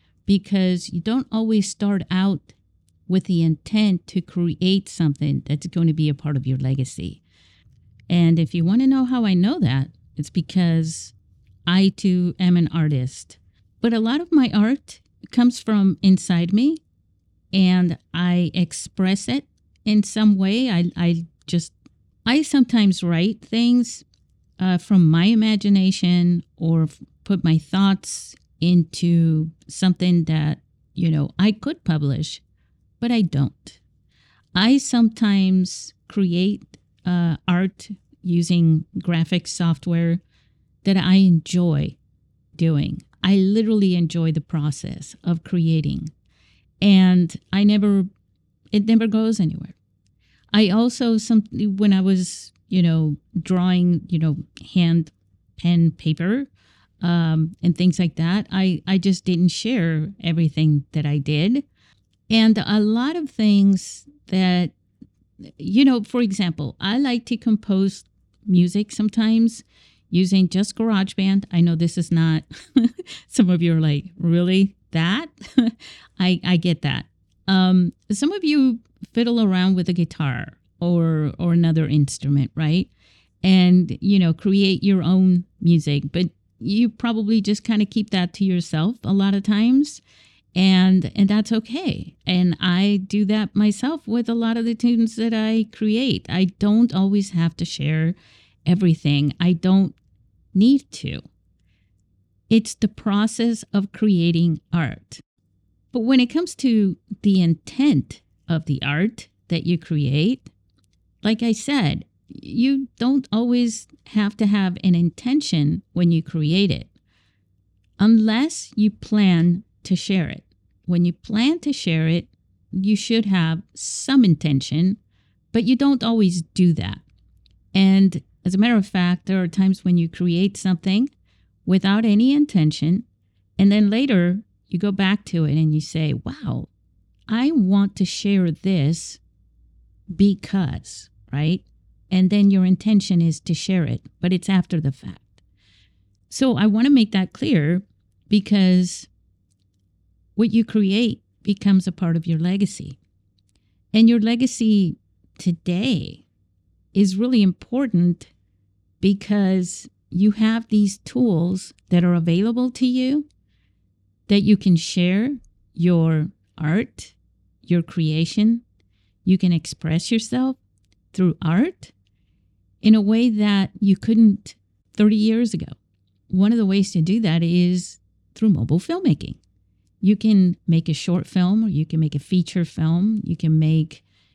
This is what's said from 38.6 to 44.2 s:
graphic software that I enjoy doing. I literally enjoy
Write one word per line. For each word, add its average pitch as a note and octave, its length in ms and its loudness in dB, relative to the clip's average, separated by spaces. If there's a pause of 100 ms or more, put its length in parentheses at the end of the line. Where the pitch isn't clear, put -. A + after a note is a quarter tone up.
graphic E3+ 460 -4
software E3+ 720 -2 (640)
that G3 100 2
I F#3 200 2
enjoy F3 800 2 (580)
doing. D#3+ 480 -2 (200)
I F#3+ 120 2
literally G3+ 600 2
enjoy E3 360 0